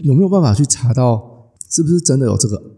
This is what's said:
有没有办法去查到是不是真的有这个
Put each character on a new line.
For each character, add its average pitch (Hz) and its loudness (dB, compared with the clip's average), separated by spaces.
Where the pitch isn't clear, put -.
有 147 0
没 175 4
有 190 0
办 190 2
法 123 2
去 139 2
查 120 -2
到 120 -4
是 170 -2
不 151 -4
是 170 2
真 135 0
的 135 0
有 101 0
这 101 -2
个 - -10